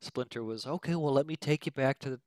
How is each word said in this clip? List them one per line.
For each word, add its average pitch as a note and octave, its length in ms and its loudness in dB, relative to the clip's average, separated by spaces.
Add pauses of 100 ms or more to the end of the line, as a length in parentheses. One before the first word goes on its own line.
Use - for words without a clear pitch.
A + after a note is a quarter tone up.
Splinter A#2+ 420 -6
was, A2 240 -6
"Okay, E3+ 280 -2
well, D3 180 2
let C#3 120 6
me D#3 100 -4
take D3+ 300 0
you D3+ 60 -2
back C3+ 280 2
to C3 280 -6